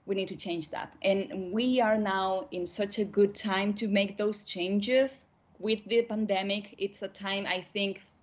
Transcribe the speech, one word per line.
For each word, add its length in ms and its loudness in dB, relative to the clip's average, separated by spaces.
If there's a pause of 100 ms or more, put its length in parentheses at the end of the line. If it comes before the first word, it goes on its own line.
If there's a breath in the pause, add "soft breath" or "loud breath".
we 80 -2
need 140 -2
to 80 -8
change 340 -6
that. 320 -10
And 500 0
we 280 2
are 180 4
now 540 0
in 140 -4
such 320 -4
a 60 2
good 300 4
time 400 0
to 140 -2
make 280 2
those 280 -2
changes 800 0 (340)
with 280 0
the 160 4
pandemic, 760 -2
it's 240 -4
a 60 -6
time, 380 -6
I 140 -2
think, 420 -4 (200)